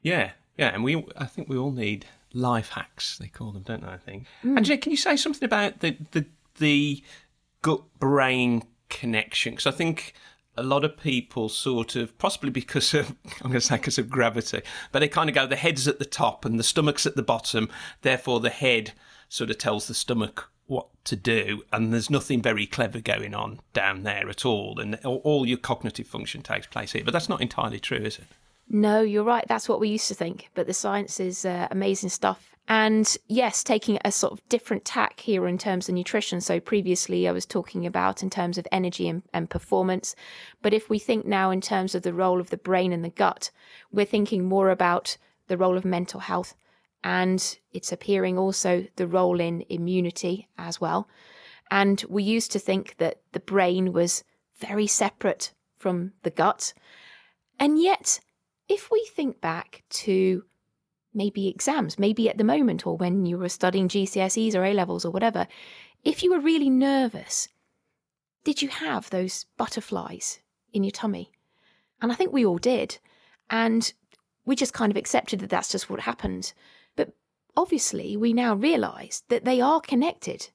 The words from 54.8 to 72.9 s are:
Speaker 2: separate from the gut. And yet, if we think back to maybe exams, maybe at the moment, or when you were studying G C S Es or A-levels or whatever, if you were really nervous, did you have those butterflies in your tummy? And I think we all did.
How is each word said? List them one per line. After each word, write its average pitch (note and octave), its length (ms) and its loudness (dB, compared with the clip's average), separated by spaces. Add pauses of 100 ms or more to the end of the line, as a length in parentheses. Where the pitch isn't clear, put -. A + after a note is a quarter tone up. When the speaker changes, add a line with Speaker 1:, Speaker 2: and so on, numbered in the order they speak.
Speaker 2:
separate - 680 0 (240)
from F3+ 360 -2 (100)
the E3+ 80 -2
gut. - 420 0 (880)
And D4 220 4
yet, - 400 2 (480)
if G#4 220 0
we A4 240 2
think C#4 260 -2
back - 500 -6
to F#3+ 540 2 (680)
maybe G3+ 340 -2
exams, A#3 500 -2
maybe A3 300 2
at - 100 -2
the A3+ 60 4
moment, A#3 420 2
or E3+ 100 -2
when F3+ 300 0
you F3 120 -2
were F3+ 100 -2
studying F#3 400 2
G F#3+ 180 2
C G3 140 -2
S F#3+ 160 0
Es A3+ 180 2
or F#3 100 2
A-levels F#3 400 0
or E3+ 60 -2
whatever, G3 360 0 (580)
if - 180 0
you F4+ 80 4
were F4+ 100 4
really D4 300 4
nervous, C4 800 2 (960)
did D4 180 0
you C#4 60 -2
have - 420 -6
those F#3 360 -4 (100)
butterflies - 840 -6 (320)
in G3 120 2
your G3 60 -2
tummy? G3 400 -6 (720)
And A#3 120 0
I - 20 0
think F#4 180 0
we B3+ 140 4
all F3 120 2
did. - 400 0 (520)